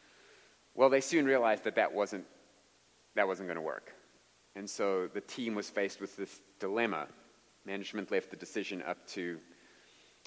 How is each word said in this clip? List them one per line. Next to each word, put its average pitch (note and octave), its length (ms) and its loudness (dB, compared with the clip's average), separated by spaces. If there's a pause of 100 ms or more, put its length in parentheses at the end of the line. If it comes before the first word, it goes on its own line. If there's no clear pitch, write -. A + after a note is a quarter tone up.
(720)
Well, C3 140 8
they C3+ 120 6
soon C#3+ 260 2
realized A#2 380 4
that G#2+ 100 0
that G#2 180 4
wasn't, G2 320 -2 (920)
that G#2 120 4
wasn't F#2+ 220 -2
gonna E2 120 -4
work. D2+ 320 -6 (640)
And G2+ 140 -10
so F#2+ 440 0
the G#2 80 -4
team A2+ 340 -6
was G#2 140 -4
faced G2+ 320 -2
with G2 160 -8
this - 240 -10 (180)
dilemma. G2 480 -2 (580)
Management G2 460 -8
left G2 200 0
the F#2 60 -14
decision F#2 460 -6
up F2 260 -6
to F2 300 -6 (880)